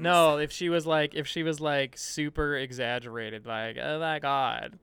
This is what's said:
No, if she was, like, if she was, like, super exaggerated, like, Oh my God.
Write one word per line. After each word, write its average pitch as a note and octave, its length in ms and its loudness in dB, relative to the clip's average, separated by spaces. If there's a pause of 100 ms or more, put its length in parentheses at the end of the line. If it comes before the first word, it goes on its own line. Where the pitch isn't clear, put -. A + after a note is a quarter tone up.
No, E3 380 8
if D3+ 140 -2
she - 160 -4
was, E3+ 180 2
like, D#3 280 2
if D3+ 120 -4
she E3+ 160 -6
was, D#3 180 -2
like, C#3+ 360 0
super D3 600 -2
exaggerated, A#2+ 880 -6
like, A2+ 320 -6
Oh C#3+ 220 -4
my D#3+ 180 -2
God. C3+ 640 -2